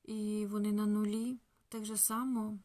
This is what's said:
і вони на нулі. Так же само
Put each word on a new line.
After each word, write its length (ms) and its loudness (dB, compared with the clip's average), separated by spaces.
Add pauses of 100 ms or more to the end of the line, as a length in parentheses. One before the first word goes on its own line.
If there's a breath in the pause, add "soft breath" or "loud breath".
і 460 -2
вони 220 0
на 140 2
нулі. 520 2 (320)
Так 160 -8
же 120 -4
само 680 0